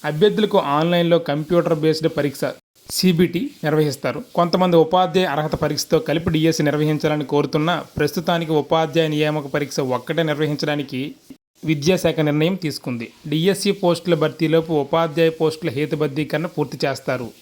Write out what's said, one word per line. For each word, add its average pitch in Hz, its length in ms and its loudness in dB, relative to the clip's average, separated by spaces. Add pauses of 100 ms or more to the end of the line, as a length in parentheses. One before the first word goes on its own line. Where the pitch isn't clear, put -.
అభ్యర్థులకు 202 540 2
ఆన్లైన్లో 170 600 2
కంప్యూటర్ 165 560 0
బేస్డ్ 156 420 0
పరీక్ష 143 240 -2 (500)
సీబీటీ 180 600 2 (140)
నిర్వహిస్తారు. 147 580 0 (120)
కొంతమంది 175 420 2
ఉపాధ్యాయ 180 500 4
అర్హత 151 280 -2
పరీక్షతో 151 440 -2
కలిపి 160 320 -2
డిఎస్సి 160 320 2
నిర్వహించాలని 151 640 0
కోరుతున్నా 151 600 0 (120)
ప్రస్తుతానికి 165 560 -2
ఉపాధ్యాయ 160 560 0
నియామక 151 380 -2
పరీక్ష 147 340 -4
ఒక్కటే 135 420 -2
నిర్వహించడానికి 147 920 -4 (500)
విద్యాశాఖ 160 560 0
నిర్ణయం 151 340 2
తీసుకుంది. 131 580 -8 (160)
డిఎస్సి 185 440 0
పోస్టుల 175 420 0
భర్తీలోపు 160 580 0
ఉపాధ్యాయ 160 560 0
పోస్టుల 160 420 -2
హేతుబద్ధీకరణ 151 760 -4
పూర్తి 151 400 -4
చేస్తారు. 127 420 -4 (140)